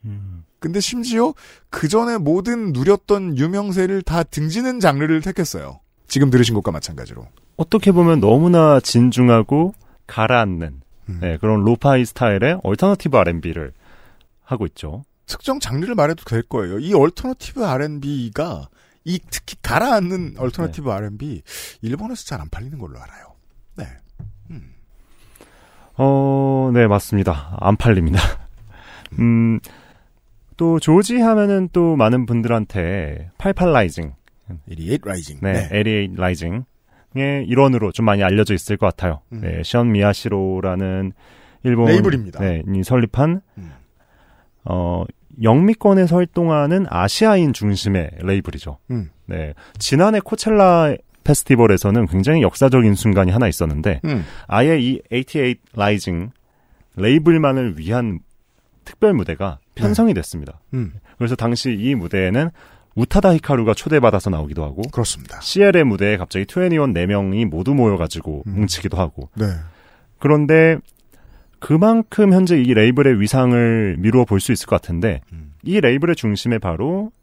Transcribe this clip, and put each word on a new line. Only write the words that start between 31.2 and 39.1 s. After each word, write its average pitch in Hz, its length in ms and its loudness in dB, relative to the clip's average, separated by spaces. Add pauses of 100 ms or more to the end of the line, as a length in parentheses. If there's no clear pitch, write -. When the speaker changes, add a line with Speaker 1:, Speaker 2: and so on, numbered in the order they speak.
Speaker 1:
또 170 220 2
많은 123 320 2
분들한테 95 1120 -4
팔팔 180 320 0
라이징. 87 420 0 (560)
Speaker 2:
에이티에잇 82 340 -6
라이징. 78 380 -10
Speaker 1:
네, 95 120 -2
Speaker 2:
네. 87 180 -2
Speaker 1:
에이티에잇 104 460 -2
라이징의 90 460 -4 (840)
일원으로 123 440 2
좀 117 140 -2
많이 101 180 2
알려져 101 300 2
있을 98 240 -4
것 - 100 -2
같아요. 85 340 -4 (100)